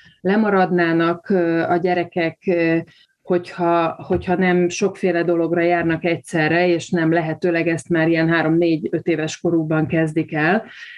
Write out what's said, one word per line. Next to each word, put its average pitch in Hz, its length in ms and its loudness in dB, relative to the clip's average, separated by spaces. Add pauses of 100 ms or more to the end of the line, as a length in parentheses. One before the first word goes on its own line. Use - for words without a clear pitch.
(200)
lemaradnának, 175 1120 2
ö, 170 320 2
a 175 140 0
gyerekek, 175 680 -2
ö, 170 300 2 (460)
hogyha, 170 840 -2
hogyha 185 280 -2
nem 180 340 2
sokféle 185 540 -2
dologra 170 380 0
járnak 170 440 0
egyszerre, 170 640 0
és 165 220 -2
nem 165 220 2
lehetőleg 165 560 0
ezt 165 200 -4
már 160 200 2
ilyen 160 200 2
három-négy-öt 165 800 0
éves 156 340 -2
korukban 160 460 0
kezdik 160 480 -2
el. 170 300 0 (340)